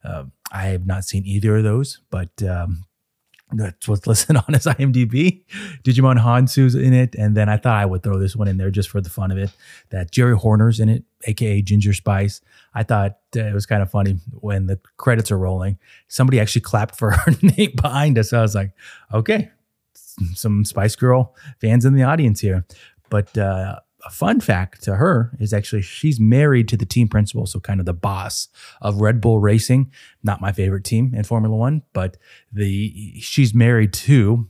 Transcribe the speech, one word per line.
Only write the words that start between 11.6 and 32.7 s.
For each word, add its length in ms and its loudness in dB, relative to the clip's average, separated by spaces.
Ginger 320 2
Spice. 480 -2
I 80 -4
thought, 340 -2
uh, 40 -4
it 140 -4
was 100 -2
kind 160 0
of 100 -2
funny 280 0
when 340 -4
the 120 -4
credits 320 0
are 80 0
rolling, 400 -4
somebody 300 2
actually 220 0
clapped 360 -4
for 140 -2
<laughs> 20 2
her 280 2
name 400 2
behind 380 0
us. 160 -2
I 80 2
was 120 0
like, 180 -4
"Okay, 360 0
s-, 200 -20
some 320 0
Spice 280 -2
Girl 400 2
fans 280 2
in 80 4
the 80 4
audience 380 2
here." 260 -2
But, 300 -2
uh, 420 -4
a 40 -16
fun 280 -2
fact 460 -4
to 100 -2
her 460 0
is 120 -4
actually 300 -4
she's 380 -2
married 480 4
to 80 -2
the 100 -2
team 220 0
principal, 380 -2
so 120 -8
kind 220 -4
of 40 -2
the 80 -4
boss 540 -6
of 200 -2
Red 200 2
Bull 200 2
Racing. 500 2
Not 180 -4
my 120 -4
favorite 320 -2
team 320 0
in 80 -2
Formula 300 0
One, 280 0
but 240 -4
the, 640 -6